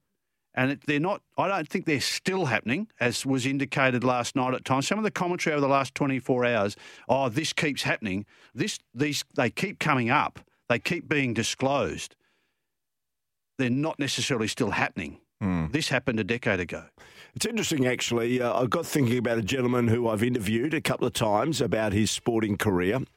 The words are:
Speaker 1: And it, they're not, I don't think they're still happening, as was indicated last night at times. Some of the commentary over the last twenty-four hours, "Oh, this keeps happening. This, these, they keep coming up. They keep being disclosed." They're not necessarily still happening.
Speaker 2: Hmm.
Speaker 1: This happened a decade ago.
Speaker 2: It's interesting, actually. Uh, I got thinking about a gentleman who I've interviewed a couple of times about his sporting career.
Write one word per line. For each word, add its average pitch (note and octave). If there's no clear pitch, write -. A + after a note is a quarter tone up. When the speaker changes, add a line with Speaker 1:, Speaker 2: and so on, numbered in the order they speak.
Speaker 1:
And C3
it, -
they're D3
not, F#3
I D#3
don't F#3+
think F#3+
they're D3
still F#3
happening, B2+
as B2
was C3+
indicated C3
last B2
night B2+
at B2
times. C3+
Some G3+
of A3
the G#3
commentary F3
over D3
the C#3
last C3+
twenty-four C3
hours, G#2+
"Oh, C3+
this C#3+
keeps D3
happening. G2+
This, F#3
these, C#3
they A#2+
keep -
coming B2+
up. C3
They A#2+
keep -
being C#3
disclosed." A#2
They're B2+
not C#3+
necessarily B2
still G#2+
happening. F#2+
Speaker 2:
Hmm. F2
Speaker 1:
This D3+
happened A#2+
a A2
decade G#2+
ago. E2+
Speaker 2:
It's -
interesting, E3+
actually. A#2+
Uh, A#2+
I B2+
got E3
thinking B2
about A#2
a -
gentleman B2
who A#2
I've A2
interviewed A#2+
a C#3+
couple B2+
of A2+
times A2+
about A2
his G#2
sporting A2
career. G2